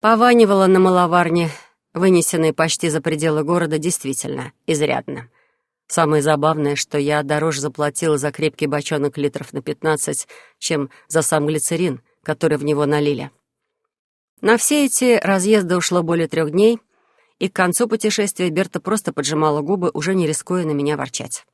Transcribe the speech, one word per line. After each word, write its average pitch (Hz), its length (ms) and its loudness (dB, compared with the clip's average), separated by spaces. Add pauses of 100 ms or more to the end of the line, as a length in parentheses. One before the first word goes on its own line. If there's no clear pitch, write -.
Пованивало 220 640 6
на 185 120 6
мыловарне, 175 680 2 (440)
вынесенной 165 600 2
почти 160 340 -2
за 151 140 -2
пределы 156 420 -2
города, 160 340 0
действительно 135 760 -6 (120)
изрядно. 139 640 -4 (580)
Самое 151 340 2
забавное, 151 540 0
что - 220 -6
я 147 260 0
дороже 151 360 -2
заплатила 147 580 -2
за 143 140 -2
крепкий 151 360 -4
бочонок 143 500 -4
литров 143 360 -6
на 135 80 -8
пятнадцать, 151 680 -4 (300)
чем 143 320 -4 (180)
за - 140 0
сам 147 260 0
глицерин, 156 540 -2 (220)
который 156 340 -2
в 131 60 -6
него 147 220 0
налили. 143 460 -2 (1080)
На 220 180 4
все 294 280 2
эти 247 360 2
разъезды 190 540 2
ушло 175 280 0
более 165 240 0
трёх 156 240 -2
дней, 220 280 4 (600)
и 185 100 -2
к - 60 -10
концу 185 320 0
путешествия 208 600 -2
Берта 175 300 -4
просто 202 320 -4
поджимала 151 500 0
губы, 175 320 -2
уже 160 200 -2
не 180 140 0
рискуя 180 360 -4
на 156 80 -2
меня 143 240 -2
ворчать. - 580 -10